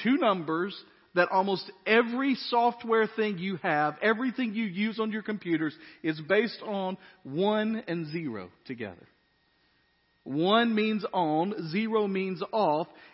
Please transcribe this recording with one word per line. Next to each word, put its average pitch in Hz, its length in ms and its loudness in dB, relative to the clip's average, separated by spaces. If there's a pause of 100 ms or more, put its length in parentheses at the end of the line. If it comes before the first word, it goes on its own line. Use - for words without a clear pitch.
two 247 140 4
numbers 180 640 0 (360)
that 175 160 4
almost 190 380 0 (180)
every 240 480 2
software 233 720 2
thing 214 320 -2
you 190 180 -4
have, 151 460 0
everything 226 520 0
you 226 100 -2
use 208 360 -2
on 220 100 -2
your 214 120 -4
computers 165 540 -2 (260)
is 156 180 -2
based 196 420 2
on 190 360 -4 (260)
one 214 640 0
and 170 200 -4
zero 123 420 -6 (160)
together. 107 420 -10 (1160)
One 202 500 2
means 214 380 0
on, 165 580 0
zero 214 360 0
means 190 360 -2 (100)
off, 170 340 2 (280)